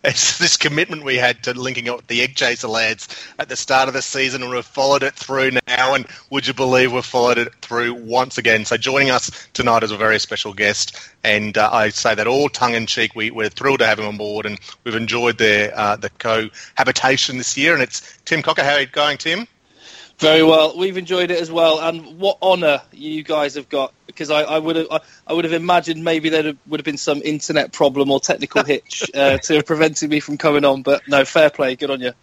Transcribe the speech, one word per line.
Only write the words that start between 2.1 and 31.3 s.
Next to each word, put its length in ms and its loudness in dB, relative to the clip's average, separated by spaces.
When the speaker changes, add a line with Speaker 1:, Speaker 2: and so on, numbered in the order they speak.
Speaker 1:
Egg 140 -2
Chaser 320 -2
lads 400 -2
at 100 -4
the 60 -8
start 320 0
of 80 -6
the 80 -4
season, 400 -4
and 80 -8
we've 120 -4
followed 380 0
it 140 -2
through 340 -2
now, 280 2
and 100 -2
would 160 -4
you 80 -2
believe 400 2
we've 100 -2
followed 360 2
it 160 -6
through 400 -4
once 420 -2
again. 280 2
So 120 -2
joining 320 2
us 440 -2
tonight 280 2
is 80 -2
a 80 -6
very 220 2
special 340 -6
guest, 420 0
and, 340 0
uh, 160 4
I 160 2
say 240 0
that 140 -2
all 220 2
tongue-in-cheek. 680 -2
We, 160 -4
we're 180 -4
thrilled 300 0
to 80 4
have 100 2
him 80 -6
on 120 -6
board, 280 -6
and 140 -8
we've 100 -6
enjoyed 460 -2
their, 360 2
uh, 200 0
the 160 -10
cohabitation 1300 -2
this 180 -6
year, 160 2
and 80 2
it's 340 -6
Tim 180 -2
Cocker. 200 0
How 100 2
are 80 2
you 40 0
going, 320 -2
Tim? 300 -4
Speaker 2:
Very 220 6
well. 340 6
We've 220 -4
enjoyed 320 -2
it 100 -2
as 120 -6
well, 280 4
and 400 -6
what 220 0
honour 400 2
you 300 -10
guys 320 -2
have 160 -12
got, 240 -4
because 240 -8
I, 100 4
I 160 -2
would 180 -2
have, 140 0
I, 100 -2
I 60 -4
would 120 0
have 80 -2
imagined 500 0
maybe 260 0
there 240 0
would 140 -4
have 60 -10
been 120 -4
some 260 -2
internet 480 -2
problem 380 2
or 100 2
technical 440 0
hitch, 460 -2
<laughs> 40 -14
uh, 240 4
to 200 -2
have 100 0
prevented 420 0
me 100 0
from 200 -6
coming 260 2
on. 160 4
But 260 0
no, 160 4
fair 280 4